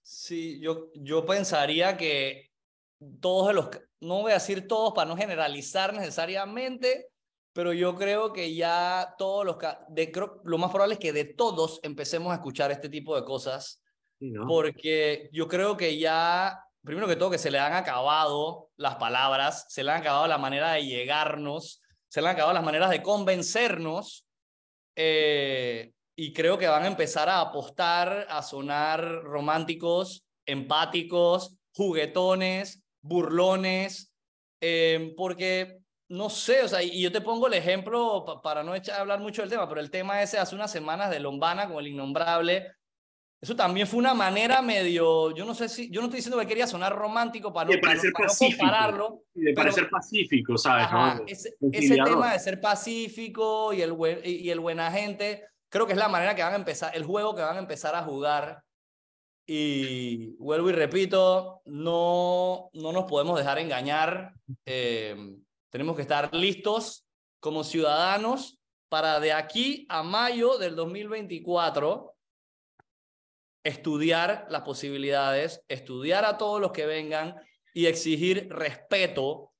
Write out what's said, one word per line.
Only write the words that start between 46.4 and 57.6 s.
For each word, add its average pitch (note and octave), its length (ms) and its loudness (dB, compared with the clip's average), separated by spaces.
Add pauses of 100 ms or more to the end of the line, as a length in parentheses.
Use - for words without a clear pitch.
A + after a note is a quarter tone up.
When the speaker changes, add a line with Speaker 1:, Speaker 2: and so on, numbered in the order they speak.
Speaker 1:
que G#3+ 60 -2
quería A#3 200 0
sonar G3 300 -2
romántico G#3+ 560 -2
para E3 140 0
no, F#3+ 60 6
Speaker 2:
De F3 60 6
Speaker 1:
para E3+ 160 4
no, E3+ 60 0
Speaker 2:
parecer F3+ 140 4
Speaker 1:
para G3+ 100 2
no F#3+ 60 2
Speaker 2:
pacífico. B3 280 4
Speaker 1:
compararlo, G#3 640 2 (120)
Speaker 2:
Y F3 60 -6
de D3+ 120 4
Speaker 1:
pero - 40 2
Speaker 2:
parecer D3+ 340 4
pacífico, D#3 680 0
¿sabes? A#2+ 300 4
Speaker 1:
Ajá, E3 300 4
Speaker 2:
¿no? A2+ 100 -6
Speaker 1:
ese, - 240 -10
ese - 100 -20
Speaker 2:
Conciliador. D3 540 6
Speaker 1:
tema A#3 180 4
de F#3+ 60 2
ser F#3+ 240 -4
pacífico A3 1120 -2
y F#3 80 0
el E3 100 0
buen, E3 320 0
y, F3+ 60 -4
y F3 200 -4
el E3+ 80 -2
buena E3 320 -2
gente, G#3 540 -4 (240)
creo G#3+ 180 2
que G3 60 0
es F#3 60 2
la G#3+ 100 4
manera F#3+ 260 2
que F3 80 -2
van F3 120 0
a - 20 0
empezar, E3 400 -4
el D#3+ 80 -6
juego G#3 320 -2
que F3 60 -4
van D#3+ 140 -2
a F#3+ 40 -6